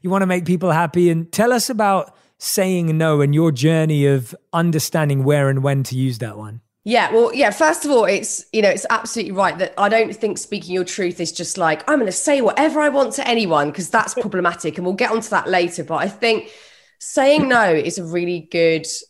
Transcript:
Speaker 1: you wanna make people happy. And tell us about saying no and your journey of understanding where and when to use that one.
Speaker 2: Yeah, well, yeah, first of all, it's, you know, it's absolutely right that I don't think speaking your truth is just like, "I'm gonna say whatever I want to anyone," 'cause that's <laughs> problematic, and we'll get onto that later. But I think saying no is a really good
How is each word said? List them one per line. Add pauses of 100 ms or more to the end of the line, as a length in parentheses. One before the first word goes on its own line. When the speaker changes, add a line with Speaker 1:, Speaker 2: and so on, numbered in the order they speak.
Speaker 1:
you
wanna
make
people
happy.
And
tell
us
about (220)
saying
no
and
your
journey
of (180)
understanding
where
and
when
to
use
that
one. (240)
Speaker 2:
Yeah,
well,
yeah,
first
of
all,
it's,
you
know,
it's
absolutely
right
that
I
don't
think
speaking
your
truth
is
just
like,
"I'm
gonna
say
whatever
I
want
to
anyone,"
'cause
that's
<laughs>
problematic,
and
we'll
get
onto
that
later.
But
I
think (480)
saying
no
is
a
really
good (220)